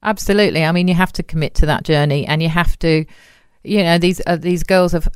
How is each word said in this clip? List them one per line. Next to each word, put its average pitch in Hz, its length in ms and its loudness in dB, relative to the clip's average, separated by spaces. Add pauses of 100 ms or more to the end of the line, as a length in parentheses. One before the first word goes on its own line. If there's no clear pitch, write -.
Absolutely. 214 640 0
I 160 60 0
mean, 180 160 0
you 180 80 2
have 180 180 0
to - 100 -6
commit 156 320 -4
to - 120 4
that 151 160 -2
journey, 147 420 0
and 156 160 -2
you 165 80 0
have 170 300 0
to, 160 260 2 (580)
you 202 200 0
know, 170 140 2
these, 175 300 0
uh, 175 80 0
these 175 280 -2
girls 180 280 2
have, 160 240 0